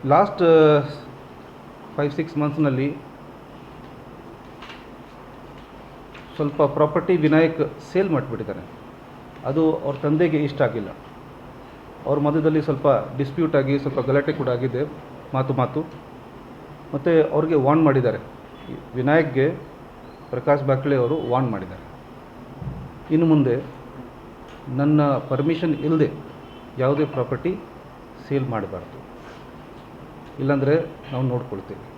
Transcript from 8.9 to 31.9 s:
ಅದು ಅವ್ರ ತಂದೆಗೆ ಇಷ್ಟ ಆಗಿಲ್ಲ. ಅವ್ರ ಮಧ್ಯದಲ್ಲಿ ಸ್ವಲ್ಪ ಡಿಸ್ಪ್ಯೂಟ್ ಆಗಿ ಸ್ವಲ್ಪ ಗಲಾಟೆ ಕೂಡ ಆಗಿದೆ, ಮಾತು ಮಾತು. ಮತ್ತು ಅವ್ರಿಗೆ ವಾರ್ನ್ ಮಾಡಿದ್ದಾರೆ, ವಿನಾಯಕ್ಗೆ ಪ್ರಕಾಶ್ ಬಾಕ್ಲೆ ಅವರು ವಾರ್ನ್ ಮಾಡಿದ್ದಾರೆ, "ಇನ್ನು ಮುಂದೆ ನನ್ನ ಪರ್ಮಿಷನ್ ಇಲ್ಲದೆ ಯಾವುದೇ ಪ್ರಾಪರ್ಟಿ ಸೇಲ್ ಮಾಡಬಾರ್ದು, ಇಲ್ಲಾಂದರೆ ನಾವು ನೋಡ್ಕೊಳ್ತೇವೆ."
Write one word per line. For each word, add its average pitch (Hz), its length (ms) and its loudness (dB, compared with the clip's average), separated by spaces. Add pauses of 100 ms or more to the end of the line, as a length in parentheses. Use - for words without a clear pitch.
ಅದು 156 320 2
ಅವ್ರ 139 200 -4
ತಂದೆಗೆ 156 480 2
ಇಷ್ಟ 143 180 0
ಆಗಿಲ್ಲ. 107 260 0 (1200)
ಅವ್ರ 139 120 2
ಮಧ್ಯದಲ್ಲಿ 151 440 2
ಸ್ವಲ್ಪ 147 240 -2 (320)
ಡಿಸ್ಪ್ಯೂಟ್ 156 380 0
ಆಗಿ 139 220 2
ಸ್ವಲ್ಪ 135 220 -2
ಗಲಾಟೆ 139 320 2
ಕೂಡ 131 160 -2
ಆಗಿದೆ, 123 360 -2 (500)
ಮಾತು 131 200 0
ಮಾತು. 131 260 0 (1120)
ಮತ್ತು 156 380 4
ಅವ್ರಿಗೆ 160 220 2
ವಾರ್ನ್ 147 300 6
ಮಾಡಿದ್ದಾರೆ, 123 340 4 (760)
ವಿನಾಯಕ್ಗೆ 139 560 4 (800)
ಪ್ರಕಾಶ್ 135 320 2
ಬಾಕ್ಲೆ 135 340 2
ಅವರು 123 320 0
ವಾರ್ನ್ 123 220 2
ಮಾಡಿದ್ದಾರೆ, 92 300 -6 (1300)
"ಇನ್ನು 165 120 4
ಮುಂದೆ 139 380 4 (1120)
ನನ್ನ 143 400 4
ಪರ್ಮಿಷನ್ 156 580 0
ಇಲ್ಲದೆ 151 360 2 (680)
ಯಾವುದೇ 139 260 2
ಪ್ರಾಪರ್ಟಿ 139 520 -4 (720)
ಸೇಲ್ 135 200 -2
ಮಾಡಬಾರ್ದು, 98 520 -6 (1400)
ಇಲ್ಲಾಂದರೆ 139 420 2 (320)
ನಾವು 131 100 -2
ನೋಡ್ಕೊಳ್ತೇವೆ." 120 760 -6